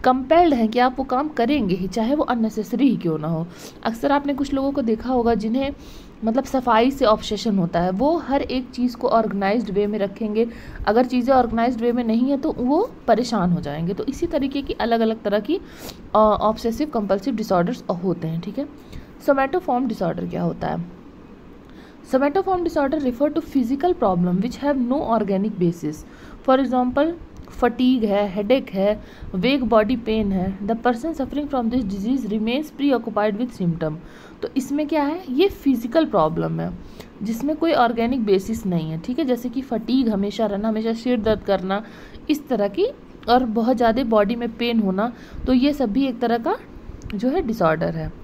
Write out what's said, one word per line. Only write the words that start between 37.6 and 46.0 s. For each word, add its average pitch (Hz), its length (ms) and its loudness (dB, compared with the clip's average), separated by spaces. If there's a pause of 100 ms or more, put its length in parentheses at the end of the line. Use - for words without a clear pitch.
organic 233 520 2
basis 202 420 0
नहीं 160 240 -2
है, 160 100 -6
ठीक 247 180 -6
है, 330 60 0
जैसे 247 240 -2
कि 262 140 -6
fatigue 233 460 0
हमेशा 208 380 0
रहना, 202 220 -2
हमेशा 220 240 -2
सिर 233 280 0
दर्द 214 200 2
करना, 190 420 0 (480)
इस - 180 -2
तरह 202 200 0
की, 330 180 0 (420)
और 254 160 6
बहुत 226 320 2
ज़्यादा 233 280 2
body 220 320 4
में 233 200 -6
pain 233 240 2
होना, 202 320 0 (340)
तो 254 60 2
ये 262 200 4
सब 254 200 0
भी 269 140 2